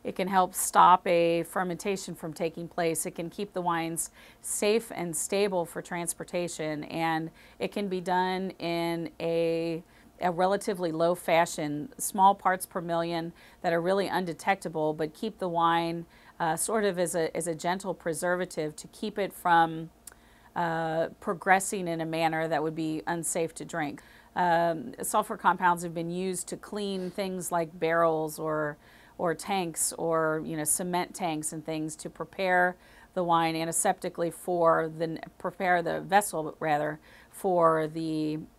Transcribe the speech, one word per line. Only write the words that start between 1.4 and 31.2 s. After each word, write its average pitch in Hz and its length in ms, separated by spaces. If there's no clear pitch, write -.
fermentation 185 720
from 160 180
taking 165 360
place. 165 360
It 180 100
can 170 140
keep 202 220
the 180 100
wines 165 500
safe 220 540
and 175 180
stable 196 520
for - 160
transportation, 170 1040
and 160 440
it 190 140
can 202 160
be 185 100
done 185 600
in 170 500
a, 165 640
a 180 100
relatively 185 600
low 170 220
fashion, 160 840
small 196 360
parts 185 320
per - 140
million 170 540
that 175 120
are 170 80
really 190 280
undetectable, 165 840
but 156 200
keep - 240
the 185 120
wine, 170 560
uh, 165 160
sort 208 300
of 180 120
as 175 160
a, 160 220
as 165 120
a 165 60
gentle 180 400
preservative 175 840
to - 100
keep - 320
it - 140
from, 165 560
uh, 165 540
progressing 190 680
in 165 100
a 160 60
manner 160 420
that 151 160
would 160 120
be 156 300
unsafe 165 480
to 151 120
drink. 156 360
Um, 170 640
sulfur 214 340
compounds 175 480
have 170 100
been 170 160
used 180 380
to 180 80
clean 196 560
things 185 400
like 170 260
barrels 160 600
or, 156 380
or 165 180
tanks 180 640
or, 160 480
you 160 100
know, 151 80
cement 180 500
tanks 156 380